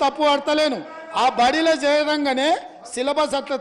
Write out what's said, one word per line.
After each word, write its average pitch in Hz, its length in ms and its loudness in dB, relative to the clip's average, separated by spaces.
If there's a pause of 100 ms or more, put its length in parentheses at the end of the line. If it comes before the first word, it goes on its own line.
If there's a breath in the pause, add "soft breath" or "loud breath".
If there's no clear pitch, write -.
తప్పు 277 260 0
పడతలేను. 285 480 0 (440)
ఆ 247 40 4 (120)
బడిలో 311 360 4 (100)
చేరంగానే 285 640 2 (440)
సిలబస్ 285 460 -2
అట్లా 277 220 -4